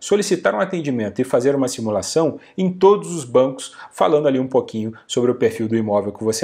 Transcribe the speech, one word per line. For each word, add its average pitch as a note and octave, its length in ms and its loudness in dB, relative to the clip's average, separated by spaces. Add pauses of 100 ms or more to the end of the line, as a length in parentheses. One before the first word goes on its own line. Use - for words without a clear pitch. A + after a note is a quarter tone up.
solicitar G3+ 520 0
um G#3+ 60 -2
atendimento C#3+ 640 -2
e - 20 2
fazer C3 320 2
uma C3+ 140 0
simulação A2+ 720 -2 (160)
em F#3 120 0
todos F#3 460 4
os D#3 80 -8
bancos, B2+ 500 0 (160)
falando D3+ 380 2
ali C3+ 100 2
um B2+ 120 -2
pouquinho A2+ 440 -2 (140)
sobre B2 240 2
o A#2+ 40 -2
perfil A2+ 340 0
do A2+ 80 0
imóvel G#2 340 0
que - 100 -16
você A2 220 -2